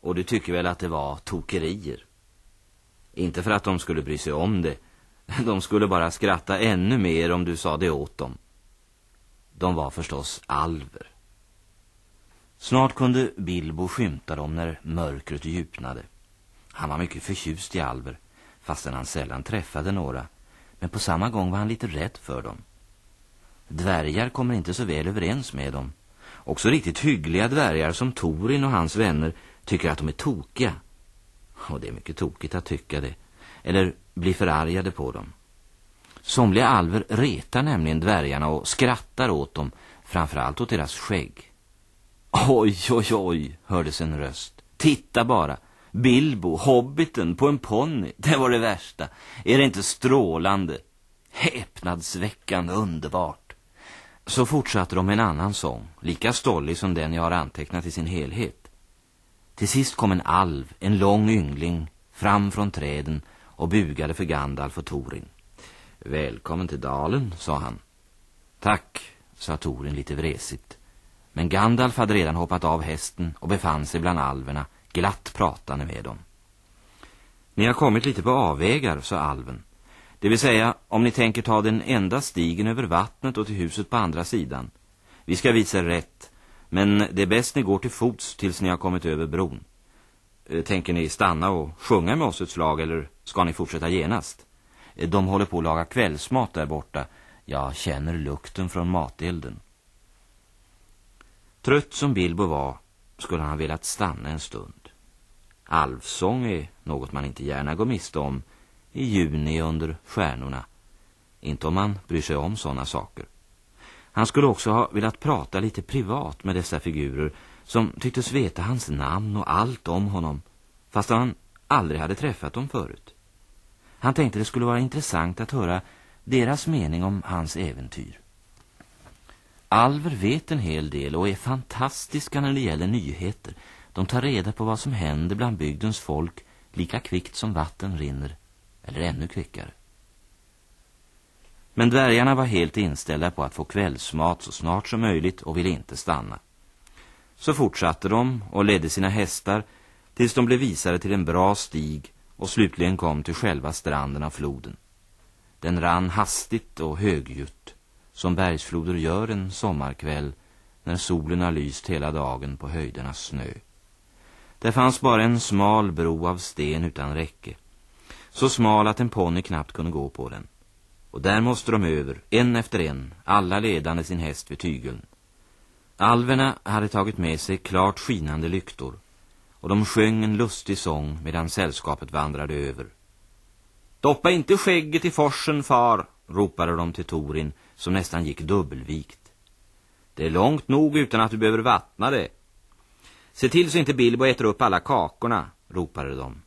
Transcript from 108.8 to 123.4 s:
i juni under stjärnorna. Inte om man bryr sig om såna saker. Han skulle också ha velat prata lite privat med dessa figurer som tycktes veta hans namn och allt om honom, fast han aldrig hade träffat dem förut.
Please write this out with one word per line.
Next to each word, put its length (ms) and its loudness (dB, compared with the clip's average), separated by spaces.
i 120 -6
juni 560 0
under 360 -2
stjärnorna. 580 -4
Inte 260 -6
om 80 0
man 240 0
bryr 140 0
sig 140 -2
om 200 -2
såna 280 -4
saker. 420 -8
Han 140 2
skulle 200 4
också 240 2
ha 220 2
velat 280 -2
prata 400 -2
lite 220 -4
privat 600 -4
med 120 0
dessa 240 -2
figurer 520 -2
som 360 0
tycktes 320 -4
veta 300 -2
hans 260 -4
namn 480 -2
och 160 -2
allt 360 0
om 180 0
honom, 360 -4
fast 200 0
han 240 2
aldrig 320 2
hade 140 -2
träffat 380 -6
dem 160 -6
förut. 460 -8